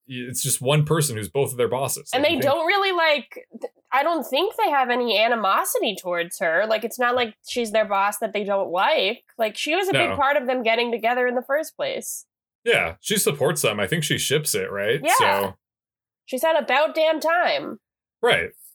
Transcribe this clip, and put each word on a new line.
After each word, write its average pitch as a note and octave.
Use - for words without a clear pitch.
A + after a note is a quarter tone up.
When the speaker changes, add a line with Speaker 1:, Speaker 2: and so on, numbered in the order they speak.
Speaker 1:
it's B2+
just -
one D3
person D3+
who's G#2+
both C#3
of A#2+
their A#2+
bosses. B2+
Speaker 2:
And C4
Speaker 1:
Like, D4+
Speaker 2:
they E4+
Speaker 1:
you B3+
think C4+
Speaker 2:
don't D#4+
really, G4
like, D#4+
th-, -
I C#4
don't D#4+
think D#4
they G#4+
have C4+
any A#3+
animosity A#3
towards F3
her. F3
Like, A3
it's A3+
not B3
like A#3+
she's A#3
their G#3+
boss G3+
that G#3
they G#3
don't G3
like. G#3+
Like, A3
she D4+
was F#4+
a F#4+
big -
Speaker 1:
No. -
Speaker 2:
part C#4+
of B3+
them B3+
getting A3+
together A#3
in B3
the B3
first D4
place. -
Speaker 1:
Yeah, G2
she -
supports D#3
them. G#2+
I G2+
think E3
she C#3+
ships D3
it, F#2+
right? G#2
Speaker 2:
Yeah. E4
Speaker 1:
So G2
Speaker 2:
She's B3+
had D#4+
about C#4+
damn D#4+
time. C#4+
Speaker 1:
Right. A3+